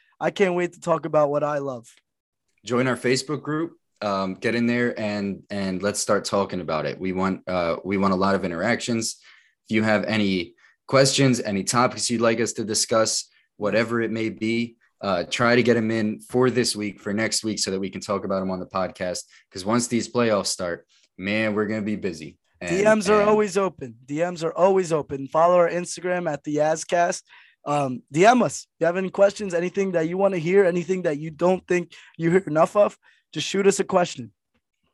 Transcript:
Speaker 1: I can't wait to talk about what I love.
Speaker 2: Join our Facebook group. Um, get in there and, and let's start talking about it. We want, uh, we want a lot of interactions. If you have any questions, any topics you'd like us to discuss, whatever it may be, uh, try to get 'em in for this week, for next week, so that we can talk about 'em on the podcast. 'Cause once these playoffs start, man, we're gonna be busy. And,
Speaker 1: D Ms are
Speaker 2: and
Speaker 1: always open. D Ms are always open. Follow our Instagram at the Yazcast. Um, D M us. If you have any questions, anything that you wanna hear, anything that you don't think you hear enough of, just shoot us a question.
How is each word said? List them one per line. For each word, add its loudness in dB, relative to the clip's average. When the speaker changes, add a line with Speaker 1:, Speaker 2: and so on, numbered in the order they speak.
Speaker 1:
I 0
can't 2
wait -2
to -20
talk -2
about 2
what 0
I -2
love. -8
Speaker 2:
Join 0
our 0
Facebook -2
group. -6
Um, -2
get -2
in 0
there 0
and, -4
and -4
let's -2
start 0
talking -2
about -4
it. -6
We -4
want, -2
uh, -2
we -2
want 2
a 0
lot 2
of -2
interactions. -4
If 0
you 2
have 2
any 0
questions, 4
any -4
topics 0
you'd 0
like 2
us -2
to -6
discuss, 0
whatever 0
it -2
may -4
be, -4
uh, 0
try 2
to 6
get 6
'em 0
in -2
for 0
this 0
week, -8
for -6
next -2
week, -4
so -2
that -2
we -4
can -10
talk -4
about -2
'em -4
on -4
the -10
podcast. -6
'Cause -12
once 0
these -2
playoffs 0
start, -6
man, -2
we're 0
gonna -4
be -4
busy. -8
And, -8
Speaker 1:
D 2
Ms 2
are 4
Speaker 2:
and 2
Speaker 1:
always 2
open. -4
D -8
Ms -4
are -4
always 2
open. -4
Follow 4
our 4
Instagram -4
at -6
the -4
Yazcast. 0
Um, -2
D 6
M 8
us. -4
If -8
you 2
have 0
any -4
questions, 2
anything -2
that 0
you -4
wanna 2
hear, 4
anything 0
that -2
you -8
don't 2
think 0
you 0
hear 4
enough 2
of, 2
just -6
shoot 2
us 2
a 2
question. -2